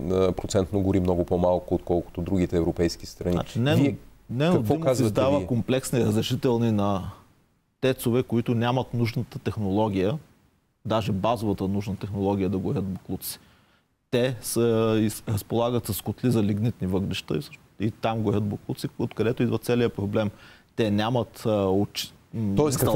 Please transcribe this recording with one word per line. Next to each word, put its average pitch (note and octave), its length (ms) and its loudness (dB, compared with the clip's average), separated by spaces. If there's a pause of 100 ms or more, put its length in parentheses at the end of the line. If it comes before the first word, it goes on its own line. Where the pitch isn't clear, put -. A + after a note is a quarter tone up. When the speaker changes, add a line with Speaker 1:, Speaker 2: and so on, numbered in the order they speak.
(120)
Speaker 1:
а, F#2 200 4
процентно G2 500 0
гори F#2+ 180 2
много F2+ 260 2
по-малко, F2+ 500 2
отколкото F2 460 -2
другите F2 360 0
европейски E2 480 0
страни. - 280 -4
Speaker 2:
Значи, - 260 -2
Нено, D3 220 4
Speaker 1:
Вие C3+ 140 2 (340)
Speaker 2:
Нено D3+ 260 2
Speaker 1:
какво C3 180 2
Speaker 2:
Димов D#3+ 120 -2
Speaker 1:
казвате A#2 220 4
Speaker 2:
издава C3+ 300 2
Speaker 1:
вие? F#2 100 -4
Speaker 2:
комплексни B2+ 580 0
разрешителни A#2 680 2
на G2+ 300 0 (800)
тецове, B2+ 420 2
които A#2+ 320 0
нямат A#2+ 380 0
нужната A#2+ 460 -2
технология, G2+ 800 0 (680)
даже A2 260 -2
базовата G2+ 560 0
нужна G2+ 280 -4
технология G2 540 -2
да G2 80 0
горят F#2+ 280 -4
буклуци. - 540 -8 (720)
Те B2+ 300 2
са, - 180 -4 (400)
из-, A2 240 0 (100)
разполагат A#2 540 -2
с G#2 140 -4
котли A#2 300 -2
за A2+ 120 4
лигнитни G#2 440 -2
въглища F#2 500 -2
и - 40 -6
също, - 180 -16 (200)
и G#2+ 120 -2
там A2+ 300 -4
горят G#2 220 0
буклуци, G#2+ 440 -6 (120)
откъдето A#2+ 440 -2
идва A2+ 140 0
целият A#2+ 360 0
проблем. G#2 360 -2 (460)
Те A2 160 0
нямат, A2 540 0
а, A#2 40 0
уч-, G2+ 640 0 (200)
м, G#2+ 220 -2
Speaker 1:
Тоест, C#3 240 2
какво A#2+ 160 2